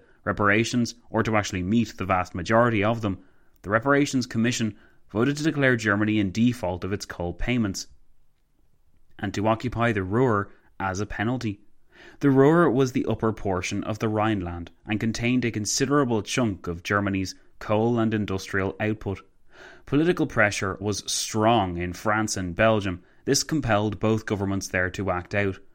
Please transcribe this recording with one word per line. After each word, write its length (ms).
reparations 720
or 140
to 140
actually 260
meet 340
the 80
vast 300
majority 480
of 180
them, 160
the 80
Reparations 560
Commission 500
voted 280
to 60
declare 320
Germany 440
in 120
default 520
of 100
its 120
coal 280
payments 540
and 160
to 140
occupy 440
the 120
Ruhr 480
as 200
a 60
penalty. 560
The 100
Ruhr 400
was 220
the 180
upper 240
portion 500
of 160
the 100
Rhineland 640
and 140
contained 460
a 60
considerable 720
chunk 460
of 160
Germany's 520
coal 380
and 160
industrial 640
output. 420
Political 420
pressure 520
was 320
strong 640
in 160
France 440
and 180
Belgium. 480
This 180
compelled 560
both 260
governments 420
there 240
to 200
act 220
out, 260